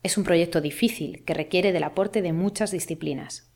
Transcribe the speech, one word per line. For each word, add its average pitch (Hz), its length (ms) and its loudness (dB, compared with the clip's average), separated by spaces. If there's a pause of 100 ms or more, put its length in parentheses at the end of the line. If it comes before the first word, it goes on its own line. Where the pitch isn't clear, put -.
Es 196 160 0
un 190 60 2
proyecto 170 360 4
difícil 151 640 -2
que 170 80 -4
requiere 180 400 2
del 160 120 2
aporte 202 360 0
de 170 140 0
muchas 196 360 0
disciplinas. 160 840 -6